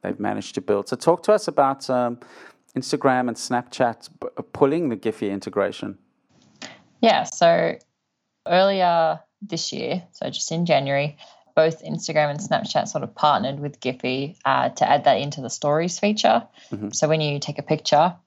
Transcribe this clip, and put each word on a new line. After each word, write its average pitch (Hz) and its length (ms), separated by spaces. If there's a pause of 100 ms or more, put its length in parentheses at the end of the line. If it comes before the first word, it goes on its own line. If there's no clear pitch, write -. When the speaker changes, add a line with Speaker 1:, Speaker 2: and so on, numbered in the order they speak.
Speaker 1:
they've 95 180
managed 104 360
to 98 60
build. 101 260
So - 80
talk 170 280
to 208 100
us 208 160
about, 135 400
um, 123 300 (560)
Instagram 131 520
and 117 80
Snapchat 120 720 (120)
p-, - 220 (100)
pulling 151 340
the 117 80
Giphy 104 340
integration. 98 680 (1040)
Speaker 2:
Yeah, 208 240
so 170 520 (680)
earlier 175 720 (220)
this 180 300
year, 135 320 (100)
so - 160
just - 220
in 170 140
January, 139 520 (380)
both 160 280
Instagram 151 480
and 147 80
Snapchat - 480
sort 143 160
of 117 100
partnered 139 460
with 143 200
Giphy, 127 560 (100)
uh, 131 240
to - 200
add 247 140
that 139 160
into 143 220
the 123 80
stories 156 500
feature. 214 440 (280)
Speaker 1:
Mm-hmm. 104 200
Speaker 2:
So - 160
when 156 140
you 143 180
take 147 200
a 143 40
picture, 156 520 (120)